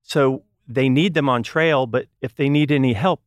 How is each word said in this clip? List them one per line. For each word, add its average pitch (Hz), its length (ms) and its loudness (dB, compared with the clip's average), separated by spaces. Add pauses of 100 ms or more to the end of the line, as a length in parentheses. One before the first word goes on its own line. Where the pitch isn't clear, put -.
So 135 420 0 (240)
they 131 220 0
need 156 240 2
them 143 160 0
on 120 140 0
trail, 156 420 0
but - 220 -4 (140)
if 131 120 -8
they 139 160 -2
need 147 220 2
any 135 220 2
help 160 340 -2